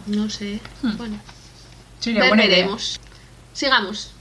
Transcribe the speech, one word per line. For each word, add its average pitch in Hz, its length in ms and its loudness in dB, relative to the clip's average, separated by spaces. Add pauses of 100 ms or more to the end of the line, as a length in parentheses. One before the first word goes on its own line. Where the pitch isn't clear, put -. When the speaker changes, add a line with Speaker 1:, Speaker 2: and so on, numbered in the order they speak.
Speaker 1:
No 208 220 -2
sé. 202 300 -8 (240)
Speaker 2:
Hmm. 233 140 -2
Speaker 1:
Bueno. 214 220 -10 (800)
Speaker 2:
Sería 220 220 0
Speaker 1:
Ver-, - 80 6
Speaker 2:
buena 214 160 6
idea. 185 120 4
Speaker 1:
veremos. 190 420 -2 (540)
Sigamos. 226 680 -2